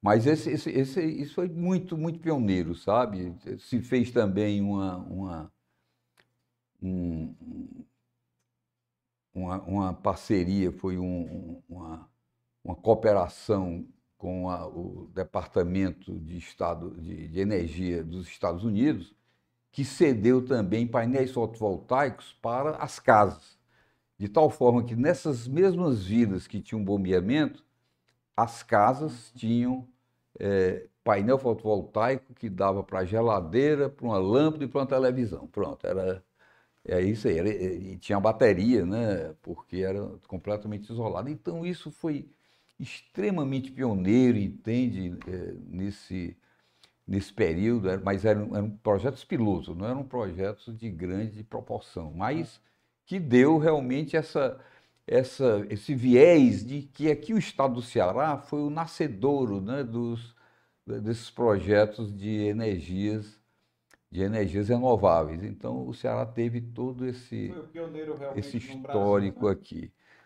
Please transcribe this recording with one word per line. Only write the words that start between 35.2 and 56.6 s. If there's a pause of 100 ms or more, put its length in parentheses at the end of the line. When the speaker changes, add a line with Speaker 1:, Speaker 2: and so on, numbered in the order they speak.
Speaker 1:
Pronto,
era, (600)
é
isso
aí.
Era,
e,
e
tinha
bateria,
né?
Porque
era (220)
completamente
isolado.
Então,
isso
foi (500)
extremamente
pioneiro,
entende?
É, (120)
nesse, (680)
nesse
período,
era,
mas
eram,
eram
projetos
pilotos,
não
eram
projetos
de
grande
proporção,
mas (440)
que
deu
realmente
essa, (460)
essa,
esse
viés